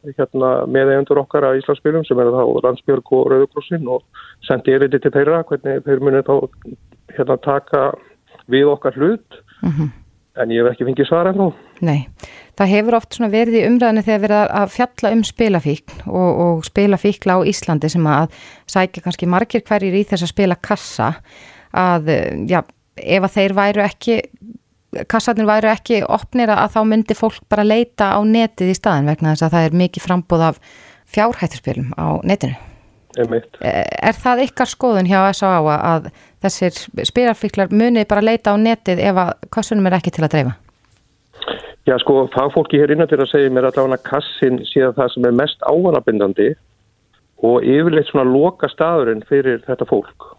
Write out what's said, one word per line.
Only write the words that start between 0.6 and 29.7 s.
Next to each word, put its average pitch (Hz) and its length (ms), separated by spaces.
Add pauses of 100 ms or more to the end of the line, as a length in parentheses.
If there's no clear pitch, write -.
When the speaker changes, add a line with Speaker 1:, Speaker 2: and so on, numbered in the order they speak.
Speaker 1:
meðeigendur 135 560
okkar 143 260
að 135 140
Íslandsspilum, 151 420
sem 123 160
eru 120 120
þá 127 100 (160)
Landsbjörg 131 540
og 131 180
Rauði 135 180
krossinn, 156 400
og 127 140 (400)
sendi 131 340
erindi 135 240
til 139 120
þeirra 147 320
hvernig 139 360
þeir 135 240
muni 135 160
þá, 135 140 (760)
hérna, 131 320
taka 139 440 (580)
við 139 260
okkar 139 280
hlut. 185 440 (180)
Speaker 2:
Mhm. 151 340 (440)
Speaker 1:
En 117 140
ég 117 160
hef 123 80
ekki 127 100
fengið 135 220
svar 175 240
ennþá. 190 160 (320)
Speaker 2:
Nei. 147 300 (440)
Það 196 160
hefur 214 280
oft - 180
svona 226 160
verið 233 240
í 226 120
umræðinni 226 360
þegar 214 180
verið 208 160
að, 208 140
að 202 220
fjalla 240 400
um 226 100
spilafíkn 180 800
og, 185 380
og 170 240
spilafíkla 202 720
á - 40
Íslandi 156 480
sem 165 160
að 151 280 (300)
sækja 185 400
kannski 180 220
margir 196 360
hverjir 196 320
í 208 100
þessa 175 220
spilakassa 180 840 (560)
að, 175 400
eh, - 260 (120)
já, 180 140 (320)
ef 185 300
að 190 120
þeir 196 200
væru 202 300
ekki, 220 340 (880)
kassarnir 220 400
væru 214 240
ekki 220 320
opnir - 480
að, 208 80
að 208 160
þá 220 100
myndi 220 300
fólk - 320
bara 208 180
leita 214 460
á 202 100
netið 220 500
í 185 80
staðinn 147 280
vegna 156 280
þess 160 120
að 160 80
það 165 120
er 160 120